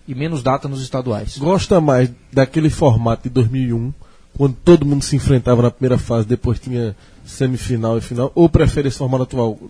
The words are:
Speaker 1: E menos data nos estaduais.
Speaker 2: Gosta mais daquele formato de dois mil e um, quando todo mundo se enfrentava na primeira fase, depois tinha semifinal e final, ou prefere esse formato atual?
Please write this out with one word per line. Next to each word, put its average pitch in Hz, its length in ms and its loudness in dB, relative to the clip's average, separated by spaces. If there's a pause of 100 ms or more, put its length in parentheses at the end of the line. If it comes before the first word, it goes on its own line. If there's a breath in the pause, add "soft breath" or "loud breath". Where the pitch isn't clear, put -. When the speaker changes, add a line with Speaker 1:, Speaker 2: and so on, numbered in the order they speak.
Speaker 1:
E 139 80 -10
menos 151 260 -4
data 139 280 -2
nos 135 120 -8
estaduais. 123 580 -6
Speaker 2:
Gosta 175 420 2
mais 127 280 4 (240)
daquele 143 380 2
formato 117 540 0
de 127 60 -6
dois 123 180 2
mil 131 140 -2
e 120 100 -2
um, 117 200 -4 (440 soft breath)
quando 143 180 0
todo 160 320 6
mundo 143 160 0
se - 140 -2
enfrentava 123 460 2
na 120 80 4
primeira 123 280 0
fase, 117 260 -2
depois 117 360 -2
tinha 120 340 -6 (300 soft breath)
semifinal 113 760 -4
e - 20 -2
final, 123 320 -4
ou 170 160 4
prefere 151 380 2
esse 131 120 -4
formato 127 260 -2
atual? 117 340 -4 (120)